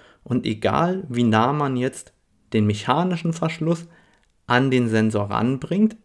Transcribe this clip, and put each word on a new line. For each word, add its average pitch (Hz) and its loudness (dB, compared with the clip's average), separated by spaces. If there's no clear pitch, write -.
Und 123 -2
egal, 143 0
wie 120 -2
nah 113 4
man 143 -2
jetzt 127 -6
den 107 2
mechanischen 165 0
Verschluss 165 -4
an 127 2
den 123 2
Sensor 107 0
ranbringt, 135 0